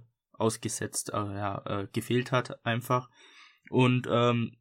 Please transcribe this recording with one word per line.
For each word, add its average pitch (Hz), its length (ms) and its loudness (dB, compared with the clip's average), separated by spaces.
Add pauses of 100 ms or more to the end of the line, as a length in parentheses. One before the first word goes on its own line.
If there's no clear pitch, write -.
(320)
ausgesetzt, - 800 -2
äh, - 60 -4
ja, 101 500 -4
äh, 101 260 -4
gefehlt 117 400 0
hat - 320 -2
einfach. 120 460 0 (580)
Und, 123 400 4
ähm, 120 520 2